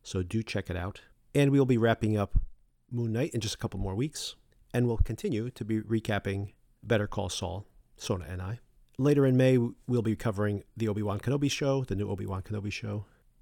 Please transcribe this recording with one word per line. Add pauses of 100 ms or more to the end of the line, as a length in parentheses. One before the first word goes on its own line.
so
do
check
it
out. (340)
And
we'll
be
wrapping
up (500)
Moon
Knight
in
just
a
couple
more
weeks, (360)
and
we'll
continue
to
be
recapping (320)
Better
Call
Saul, (320)
Sona
and
I. (400)
Later
in
May,
w-, (100)
we'll
be
covering (120)
the
Obi-Wan
Kenobi
show,
the
new
Obi-Wan
Kenobi
show. (380)